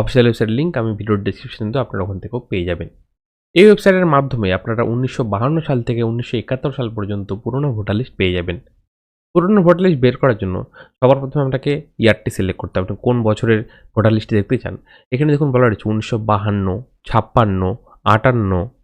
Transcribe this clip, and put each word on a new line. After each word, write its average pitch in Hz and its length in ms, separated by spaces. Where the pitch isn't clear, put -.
অফিসিয়াল 120 260
ওয়েবসাইট 113 320
লিংক 170 220
আমি 113 180
ভিডিওর 104 280
ডেসক্রিপশনে 107 460
দেবো, 135 120
আপনারা 101 200
ওখান 95 180
থেকেও - 180
পেয়ে 90 180
যাবেন। 85 200
এই 180 120
ওয়েবসাইটের 190 480
মাধ্যমে 127 340
আপনারা 113 240
উনিশশো 127 300
বাহান্ন 123 240
সাল 135 120
থেকে 117 220
উনিশশো 120 320
একাত্তর 131 340
সাল 120 200
পর্যন্ত 101 320
পুরনো 139 340
ভোটার 101 220
লিস্ট 131 200
পেয়ে 185 180
যাবেন। 87 200
পুরনো 190 340
ভোটার 175 180
লিস্ট 170 200
বের 123 160
করার 120 220
জন্য 92 140
সবার 135 240
প্রথমে 139 240
আপনাকে 135 260
ইয়ারটি 110 340
সিলেক্ট 92 260
করতে - 140
হবে, 92 80
আপনি 101 100
কোন 123 100
বছরের 107 320
ভোটার 110 220
লিস্টে 110 220
দেখতে 110 240
চান। 95 120
এখানে 147 220
দেখুন 147 200
বলা 123 120
রয়েছে 107 260
উনিশশো 110 240
বাহান্ন, 101 360
ছাপ্পান্ন, 107 540
আটান্ন, 110 380